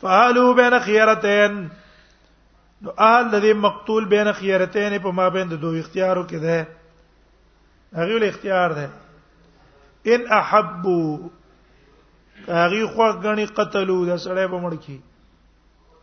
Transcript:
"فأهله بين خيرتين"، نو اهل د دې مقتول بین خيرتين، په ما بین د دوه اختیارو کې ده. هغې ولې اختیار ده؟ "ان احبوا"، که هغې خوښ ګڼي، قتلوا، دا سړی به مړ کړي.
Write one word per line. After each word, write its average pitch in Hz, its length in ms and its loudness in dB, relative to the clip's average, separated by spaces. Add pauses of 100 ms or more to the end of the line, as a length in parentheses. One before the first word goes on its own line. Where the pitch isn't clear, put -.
"فأهله 240 520 4
بين 247 240 4
خيرتين"، 208 880 2 (1120)
نو 202 160 -12
اهل 226 320 4
د 208 120 0
دې 214 140 4
مقتول 214 480 -2
بین 208 280 2
خيرتين، 196 680 -2
په 190 120 -6
ما 185 180 0
بین 185 200 -4
د 165 120 -10
دوه 165 180 -4
اختیارو 180 480 -2
کې 170 80 -14
ده. 165 320 -2 (1300)
هغې 170 180 -4
ولې 220 160 0
اختیار 185 440 -2
ده؟ 143 180 -8 (1160)
"ان 233 260 0
احبوا"، 175 840 0 (1300)
که 175 60 -6
هغې 175 340 0
خوښ 208 360 0
ګڼي، 214 240 -2
قتلوا، 190 600 -2
دا 175 100 -2
سړی 185 300 -4
به 180 140 -6
مړ 175 140 -6
کړي. 143 240 -16 (1040)